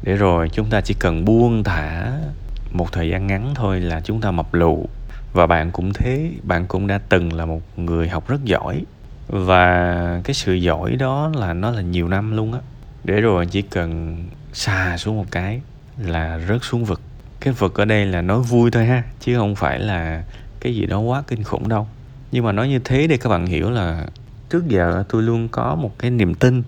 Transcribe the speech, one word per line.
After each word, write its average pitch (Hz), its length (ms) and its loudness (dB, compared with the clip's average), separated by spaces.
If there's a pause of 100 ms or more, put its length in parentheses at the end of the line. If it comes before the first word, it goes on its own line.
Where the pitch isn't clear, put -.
Để 95 120 2
rồi 87 340 4
chúng 107 200 -2
ta 107 120 2
chỉ - 180 -2
cần 85 260 2
buông 113 380 6
thả 85 480 -2 (600)
một 87 200 -2
thời 82 180 0
gian 92 180 -2
ngắn 101 280 -2
thôi 98 240 0
là 85 220 -2
chúng 107 200 -2
ta 101 100 0
mập 85 220 -2
lù. 82 360 4 (440)
Và 87 140 6
bạn 85 240 2
cũng 92 220 -2
thế, 139 380 0 (120)
bạn 90 240 0
cũng 95 200 -2
đã 98 120 0 (100)
từng 87 240 4
là 82 120 -4
một 82 160 -4 (160)
người 85 320 0
học 87 180 -4
rất 139 160 -2
giỏi. 113 420 -2 (420)
Và 90 960 4
cái 139 100 -2
sự 98 200 0
giỏi 87 420 0
đó 135 400 0
là 95 180 -2
nó 98 180 -2
là 110 100 -4
nhiều 87 260 0
năm 104 280 -2
luôn 110 180 -2
á. 123 60 -4 (440)
Để 104 180 2
rồi 95 240 4
chỉ 98 160 -2
cần 82 560 -4 (360)
xà 92 440 -2
xuống 107 200 -2
một 95 140 -4
cái 101 300 -4 (360)
là 82 500 -2
rớt 117 160 0
xuống 117 220 -2
vực. 98 160 -2 (380)
Cái 135 140 0
vực 98 220 0
ở 104 100 2
đây 107 200 4
là 90 160 0
nói 95 180 2
vui 120 320 4
thôi 117 140 4
ha, 123 180 2 (160)
chứ 123 180 0
không 104 180 2
phải 69 240 0
là 82 440 -4 (360)
cái 123 160 -2
gì 98 100 0
đó 92 140 0
quá 123 280 0
kinh 113 160 -4
khủng - 260 -4
đâu. 110 180 0 (440)
Nhưng 123 140 2
mà 107 60 2
nói 110 180 0
như 135 100 2
thế 135 280 2
để 151 100 4
các 120 120 -2
bạn 87 160 2
hiểu 87 260 0
là 82 340 -2 (480)
trước 170 140 2
giờ 90 420 2
tôi 113 140 2
luôn 113 240 0
có 120 280 -2
một 135 240 -4
cái 123 120 0
niềm 101 240 2
tin. 127 320 4